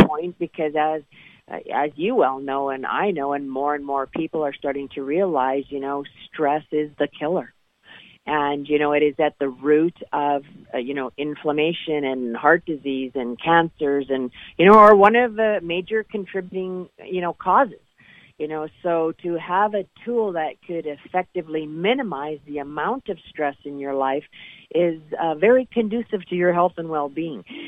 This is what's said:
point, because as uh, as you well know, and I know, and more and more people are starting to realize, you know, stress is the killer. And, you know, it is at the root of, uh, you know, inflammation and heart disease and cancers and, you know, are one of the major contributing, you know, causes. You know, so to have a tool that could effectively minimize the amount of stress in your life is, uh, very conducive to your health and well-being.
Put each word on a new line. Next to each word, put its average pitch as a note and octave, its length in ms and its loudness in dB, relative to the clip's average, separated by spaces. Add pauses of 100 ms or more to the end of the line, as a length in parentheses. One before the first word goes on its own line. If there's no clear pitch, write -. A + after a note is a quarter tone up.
point, D#3+ 380 2
because D#3+ 380 -4
as D#3 260 0 (480)
uh, E2 80 -10 (160)
as C#3+ 220 0
you G3 180 -2
well C3+ 240 2
know, C#3 320 -4
and C3 160 -6
I D3+ 240 -2
know, C#3+ 220 -2
and C#3+ 180 -4
more C#3+ 240 -2
and C#3+ 100 -6
more C#3 220 -4
people D#3+ 380 -4
are C#3 100 -4
starting C#3 400 -6
to C#3+ 80 -8
realize, C#3 680 0
you C#3 120 -8
know, C#3 240 -6 (280)
stress D3+ 380 0
is D3+ 280 -2
the D3 100 0 (100)
killer. D#3 340 -4 (720)
And, C#3+ 440 -2
you D3 100 4
know, D3 140 2
it D3 100 4
is D3 160 2
at D3+ 220 2
the C#3 80 -2
root D3+ 480 2 (160)
of, C#3+ 320 0 (280)
uh, B2+ 60 -4
you B2+ 160 -4
know, C3+ 240 -4
inflammation D3+ 840 -2
and B2+ 320 -4
heart D#3 280 2
disease C3+ 520 -6
and A#2+ 240 -4
cancers D#3+ 720 0
and, C3 200 -2 (260)
you E3 80 4
know, G#3 140 10
are G#3 160 12
one G3+ 220 8
of A#3+ 180 2
the G#3+ 260 2
major F3+ 440 -4
contributing, F#3 840 -8 (160)
you F#3 160 -6
know, F3 120 -2
causes. G3 480 2 (580)
You D3+ 100 -4
know, D#3 200 -6 (140)
so E3 300 0 (100)
to F3 140 -4
have F3+ 380 0
a G3 100 -2 (200)
tool A3+ 280 -2
that D#3 220 -4 (120)
could E3 200 -6
effectively D#3 800 -6
minimize D#3 800 -4
the D3 120 -8
amount D3+ 500 -6
of F3+ 100 -8 (100)
stress C#3+ 360 -4
in C#3+ 140 -12
your C#3 160 -6
life C3+ 300 0 (500)
is, E3 260 2 (200)
uh, E3 140 0
very A#3 380 4
conducive A3 560 -2
to F3+ 60 -6
your F3 180 4
health F3 240 2
and E3 120 -8
well-being. D3+ 560 -4 (240)